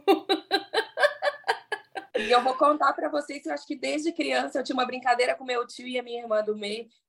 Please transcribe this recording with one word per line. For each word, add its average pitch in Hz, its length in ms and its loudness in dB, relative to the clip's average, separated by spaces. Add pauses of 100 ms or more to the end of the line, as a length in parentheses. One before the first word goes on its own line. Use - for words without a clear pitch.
(2250)
E 214 140 -2
eu 247 100 8
vou 262 120 2
contar 294 400 4
pra 294 160 -4
vocês 294 340 -4
que 320 60 -8
eu 294 40 -4
acho - 140 -8
que 285 80 -6
desde 294 380 -2
criança 277 440 -2
eu 262 60 -2
tinha 285 100 -6
uma 254 120 0
brincadeira 247 500 0
com 262 80 -12
meu 240 240 -2
tio - 180 -16
e 254 140 -6
a - 20 -2
minha 240 200 -10
irmã 214 200 0
do 214 140 -2
meio, 214 320 -8 (220)